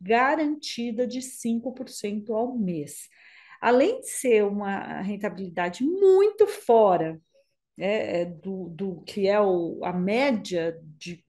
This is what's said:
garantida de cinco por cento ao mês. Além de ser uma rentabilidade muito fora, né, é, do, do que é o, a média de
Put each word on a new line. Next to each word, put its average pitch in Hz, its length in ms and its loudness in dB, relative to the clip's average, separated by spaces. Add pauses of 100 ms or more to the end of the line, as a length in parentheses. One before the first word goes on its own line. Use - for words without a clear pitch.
garantida 247 1040 0
de 254 140 -6
cinco 233 540 -4
por 254 160 -12
cento 208 440 -8
ao 247 220 -2
mês. 175 520 -4 (520)
Além 262 400 4
de - 80 -14
ser 220 360 2
uma 202 580 -4
rentabilidade 185 840 -6
muito 392 640 6
fora, 180 720 4 (560)
né, 190 460 -2
é, - 20 0
do, 175 460 -10
do 170 320 -8
que 196 260 -2
é 202 120 4
o, 180 440 0
a 175 80 -2
média 180 880 -2 (200)
de 175 300 -14